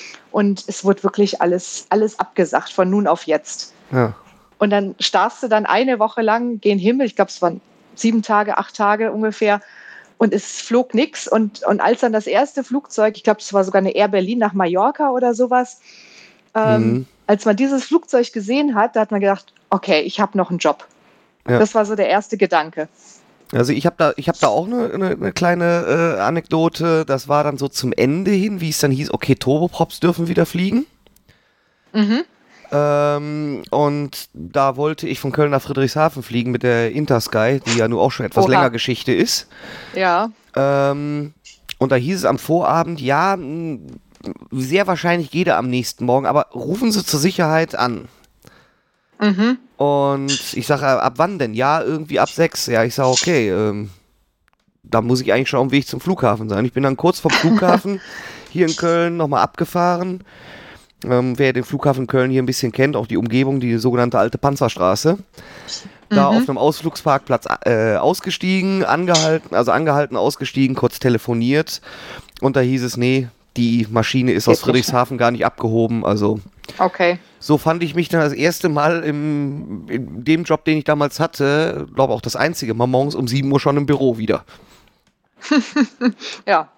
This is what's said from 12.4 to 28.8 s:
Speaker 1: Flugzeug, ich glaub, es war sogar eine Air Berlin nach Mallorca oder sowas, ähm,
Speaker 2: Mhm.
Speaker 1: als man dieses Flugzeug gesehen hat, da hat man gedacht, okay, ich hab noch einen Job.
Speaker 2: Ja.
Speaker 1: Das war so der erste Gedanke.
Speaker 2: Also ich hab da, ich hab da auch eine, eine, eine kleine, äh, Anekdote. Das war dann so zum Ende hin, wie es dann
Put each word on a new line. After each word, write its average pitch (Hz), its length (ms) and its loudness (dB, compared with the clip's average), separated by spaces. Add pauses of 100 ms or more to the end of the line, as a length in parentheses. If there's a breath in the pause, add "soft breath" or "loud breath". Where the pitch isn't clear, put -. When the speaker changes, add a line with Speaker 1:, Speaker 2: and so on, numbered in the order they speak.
Speaker 1:
Flugzeug, 220 500 -2
ich - 80 -18
glaub, 214 160 2
es - 140 -10
war 196 100 4
sogar 190 160 0
eine 190 160 0
Air 202 140 2
Berlin 196 300 0
nach 208 120 0
Mallorca 196 600 0
oder 247 220 0
sowas, 247 460 0 (760 loud breath)
ähm, 220 260 4 (100)
Speaker 2:
Mhm. 131 140 -2 (200)
Speaker 1:
als 202 200 2
man 214 100 4
dieses 269 300 0
Flugzeug 269 480 0
gesehen 240 420 -2
hat, 226 220 2
da - 20 4
hat 214 120 0
man 202 100 0
gedacht, 196 320 0 (160)
okay, 185 320 2
ich - 180 -4
hab 208 160 0
noch 185 140 0
einen 180 100 -4
Job. - 260 -2 (640 soft breath)
Speaker 2:
Ja. 120 100 4
Speaker 1:
Das 214 160 2
war 214 120 2
so 214 100 -4
der 196 140 2
erste 202 260 0
Gedanke. 160 540 0 (640 soft breath)
Speaker 2:
Also 123 180 2
ich 143 140 0
hab 170 120 -2
da, 151 200 4
ich - 100 -10
hab 143 120 0
da 151 100 4
auch 143 180 0
eine, 240 260 -4
eine, 190 180 -2
eine - 200 -4
kleine, 170 880 0
äh, - 20 -2
Anekdote. 160 880 0
Das 139 240 -4
war 147 160 2
dann 143 120 -4
so 139 120 -4
zum - 240 -4
Ende 160 380 2
hin, 202 280 0
wie 160 120 -4
es - 80 -6
dann 143 120 2